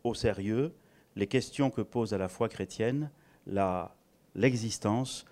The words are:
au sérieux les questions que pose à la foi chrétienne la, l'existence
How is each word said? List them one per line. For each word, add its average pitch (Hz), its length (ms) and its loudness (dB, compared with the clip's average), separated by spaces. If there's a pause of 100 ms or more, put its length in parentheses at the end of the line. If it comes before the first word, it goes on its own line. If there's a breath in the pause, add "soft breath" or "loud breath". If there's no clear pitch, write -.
au 120 80 2
sérieux 110 600 0 (420 soft breath)
les 98 120 0
questions 135 420 2
que 120 120 -2
pose 107 340 -2
à - 20 2
la 92 100 0
foi 110 220 -2
chrétienne 127 640 -2 (340 soft breath)
la, 95 500 0 (380)
l'existence 113 1000 0